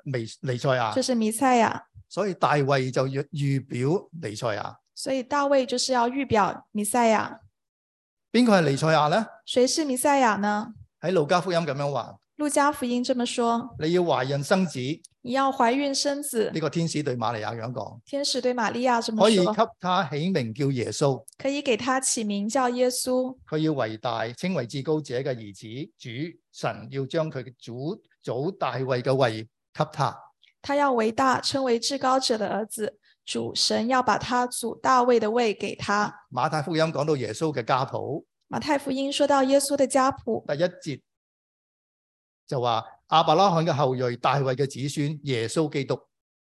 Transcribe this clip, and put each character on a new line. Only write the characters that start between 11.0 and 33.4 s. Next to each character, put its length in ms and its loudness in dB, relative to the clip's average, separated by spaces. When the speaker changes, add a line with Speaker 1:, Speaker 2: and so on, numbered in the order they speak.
Speaker 1:
喺 100 -2
路 160 2
加 140 4
福 120 -2
音 60 4
咁 140 -2
樣 200 -2
話。 240 -6
Speaker 2:
路 120 -2
加 220 2
福 140 -6
音 180 -2
這 120 0
麼 120 -2
說。 520 -2
Speaker 1:
你 140 0
要 100 4
懷 220 2
孕 200 -2
生 220 2
子。 120 -6
Speaker 2:
你 100 -8
要 180 0
懷 220 2
孕 220 0
生 280 -2
子。 300 -2
Speaker 1:
呢 80 -2
個 100 -2
天 160 -2
使 160 -4
對 140 -2
瑪 160 -2
利 80 -6
亞 160 -6
咁 160 -8
講。 320 -12
Speaker 2:
天 200 -6
使 160 -2
對 140 0
瑪 160 0
利 120 -4
亞 200 2
這 120 -4
麼 40 -2
說。 60 6
Speaker 1:
可 60 6
以 160 4
給 200 2
他 280 0
起 220 -2
名 240 0
叫 160 0
耶 200 -2
穌。 340 0
Speaker 2:
可 100 -4
以 140 -2
給 140 2
他 240 0
起 240 -2
名 240 -2
叫 200 2
耶 220 2
穌。 460 -2
Speaker 1:
佢 100 -2
要 140 2
為 240 -2
大， 380 -4
稱 200 -4
為 120 -2
至 160 -6
高 180 0
者 180 -6
嘅 160 -2
兒 200 -12
子， 440 -12
主 400 -10
神 380 -6
要 160 -6
將 240 -2
佢 120 -8
嘅 160 -14
祖-， 420 -8
祖 300 -4
大 240 -4
衛 260 -2
嘅 120 2
位 280 0
給 500 -6
他。 240 -2
Speaker 2:
他 160 -4
要 160 2
為 180 2
大， 300 2
稱 240 -2
為 140 2
至 180 -4
高 240 2
者 160 0
的 140 -2
兒 160 -2
子， 320 -8
主 300 -6